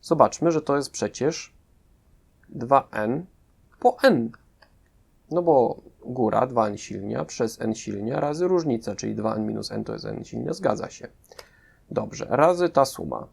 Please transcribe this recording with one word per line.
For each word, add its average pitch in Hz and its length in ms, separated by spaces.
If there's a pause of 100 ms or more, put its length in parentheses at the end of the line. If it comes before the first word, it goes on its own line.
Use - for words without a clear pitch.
Zobaczmy, 156 520
że 156 100
to 143 140
jest 139 140
przecież - 640 (920)
dwa 127 420
n 120 360 (540)
po 247 220
n. 226 280 (1000)
No 170 120
bo 139 400 (220)
góra 123 420
dwa 120 220
n 101 100
silnia 104 460
przez - 360
n 113 140
silnia 107 460
razy 151 280
różnica, 135 480
czyli 107 180
dwa 110 200
n 107 120
minus 110 240
n 107 140
to 110 80
jest 110 120
n - 200
silnia, 117 280
zgadza - 380
się. - 180 (840)
Dobrze, - 400
razy 175 380
ta 135 160
suma. 73 480